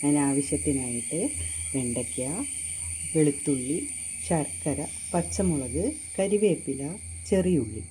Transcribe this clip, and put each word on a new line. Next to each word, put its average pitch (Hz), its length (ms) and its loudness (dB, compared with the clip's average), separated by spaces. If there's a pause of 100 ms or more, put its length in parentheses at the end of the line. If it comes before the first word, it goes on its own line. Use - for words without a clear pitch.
അതിനാവശ്യത്തിനായിട്ട് 139 1160 2 (560)
വെണ്ടയ്ക്ക, 123 460 -2 (920)
വെളുത്തുള്ളി, 143 640 2 (500)
ശർക്കര, 147 600 0 (260)
പച്ചമുളക്, 165 720 0 (340)
കരിവേപ്പില, 190 640 2 (480)
ചെറിയുള്ളി. 160 600 4